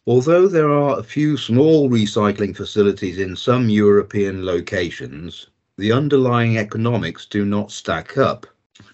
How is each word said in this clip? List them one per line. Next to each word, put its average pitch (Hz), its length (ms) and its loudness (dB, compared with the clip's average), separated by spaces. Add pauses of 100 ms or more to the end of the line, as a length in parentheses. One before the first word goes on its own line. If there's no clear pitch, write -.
Although 156 420 4
there 160 220 2
are 143 300 0
a 113 40 -10
few 151 340 -2
small 143 520 4
recycling 104 640 0
facilities 98 640 -2
in 95 180 -6
some 123 340 0
European 101 760 2
locations, 87 1040 -6 (300)
the 104 160 0
underlying 123 640 2
economics 107 680 -4
do 104 200 -2
not 101 260 -4
stack - 460 -8
up. 92 280 -2 (480)